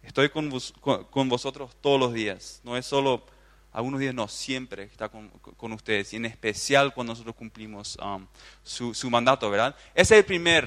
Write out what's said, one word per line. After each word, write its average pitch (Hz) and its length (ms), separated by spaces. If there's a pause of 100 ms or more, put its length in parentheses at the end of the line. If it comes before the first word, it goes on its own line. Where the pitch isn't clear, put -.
Estoy 143 280
con 151 200
vos-, 127 300
con, 104 260
con 135 220
vosotros 127 540
todos 139 180
los 123 140
días. 104 500
No 120 140
es 127 80
solo 139 400 (480)
algunos 131 260
días, 135 140
no, 113 140
siempre 127 560
está 107 260
con, 107 200
con - 440
ustedes, 107 400
y - 20
en 113 100
especial 135 680
cuando 120 180
nosotros 113 240
cumplimos, 107 640
um, 95 240 (380)
su, 120 300
su 127 160
mandato, 120 400
¿verdad? 110 260 (180)
Ese 190 220
es 214 40
el 202 60
primer 170 420